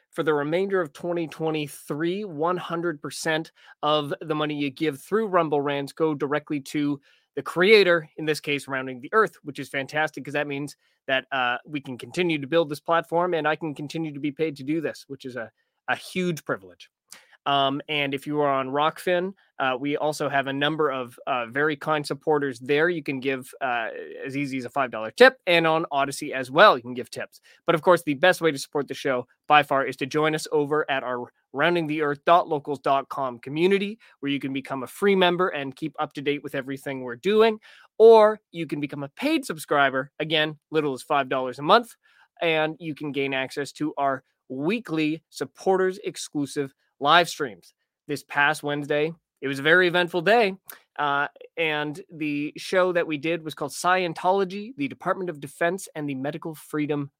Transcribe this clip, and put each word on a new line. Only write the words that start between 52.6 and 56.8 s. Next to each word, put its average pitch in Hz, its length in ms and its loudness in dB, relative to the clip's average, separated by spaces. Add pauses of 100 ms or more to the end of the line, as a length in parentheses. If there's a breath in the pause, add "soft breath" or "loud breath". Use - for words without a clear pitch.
that 170 140 0
we 156 120 -4
did 160 260 -4
was 151 100 -10
called 143 180 -8
Scientology, 185 1040 0
the 285 120 -4
Department 185 400 -6
of 151 120 -10
Defense, 170 540 -4
and 151 140 -6
the 143 60 -4
Medical 156 400 -8
Freedom 147 640 -4